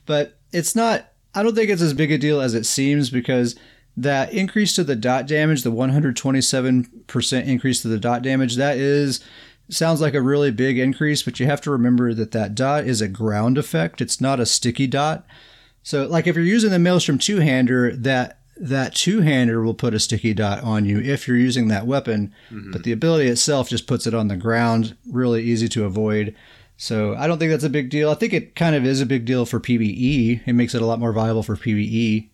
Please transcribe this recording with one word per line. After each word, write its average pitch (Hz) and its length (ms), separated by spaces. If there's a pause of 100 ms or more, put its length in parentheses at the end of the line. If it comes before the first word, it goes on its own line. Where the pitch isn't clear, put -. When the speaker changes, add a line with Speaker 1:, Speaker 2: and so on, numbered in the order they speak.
Speaker 1:
But 147 340 (100)
it's 165 240
not, 226 380 (240)
I 196 80
don't 220 100
think 214 160
it's 190 100
as 160 140
big 143 160
a 151 80
deal 147 220
as 127 140
it 113 120
seems, 139 440
because 123 440 (420)
that 135 360
increase 196 420
to 185 80
the 139 140
dot 123 320
damage, 151 340
the 123 80
one 120 200
hundred 139 260
twenty-seven 131 920
percent 127 420
increase 127 340
to 117 60
the 110 120
dot 120 220
damage, 131 340
that 139 200
is, 139 440 (500)
sounds 165 300
like 147 140
a 143 60
really 143 300
big 127 300
increase, 143 420
but - 160
you 127 80
have 143 140
to 151 100
remember 123 420
that 110 200
that 104 240
dot 139 300
is 123 140
a 107 60
ground 107 500
effect. 160 440
It's - 200
not 131 200
a 113 60
sticky 123 420
dot. 147 360 (600)
So, 139 220
like, 165 220
if 165 80
you're 165 80
using 214 260
the 180 80
Maelstrom 175 400
two-hander, 127 800
that, 127 420 (180)
that 135 380
two-hander 135 680
will 113 100
put 117 200
a 107 40
sticky 110 340
dot 101 300
on 107 220
you 101 160
if 131 260
you're 127 100
using 120 320
that 107 200
weapon, 113 440 (200)
Speaker 2:
Mm-hmm. 101 180
Speaker 1:
but - 140
the 117 80
ability 151 360
itself 123 400
just 120 200
puts 120 180
it 113 80
on 110 140
the 98 80
ground, 113 600 (140)
really 123 320
easy 117 280
to 110 140
avoid. 107 520 (400)
So 107 400
I 131 100
don't 165 140
think 160 100
that's 151 140
a 151 40
big 131 220
deal. 151 200
I 151 40
think 226 180
it - 220
kind 165 220
of 127 100
is 135 140
a 139 60
big 120 180
deal 123 200
for 113 140
P 120 180
V 110 100
E. 120 600
It 127 60
makes 120 200
it 113 100
a 113 40
lot 113 140
more 117 120
viable 110 300
for 107 140
P 110 180
V 104 80
E. 110 520